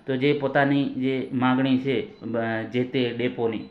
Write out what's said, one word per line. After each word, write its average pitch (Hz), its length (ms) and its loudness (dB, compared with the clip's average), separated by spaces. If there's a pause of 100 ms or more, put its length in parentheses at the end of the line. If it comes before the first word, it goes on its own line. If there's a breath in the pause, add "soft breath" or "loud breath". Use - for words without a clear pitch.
તો 135 80 -2
જે 139 180 2
પોતાની 139 520 2
જે 131 480 -2
માગણી 127 440 4
છે, 127 240 0
અ, 113 600 -4 (120)
જે 123 100 2
તે 123 340 -2
ડેપોની, 117 420 -2 (120)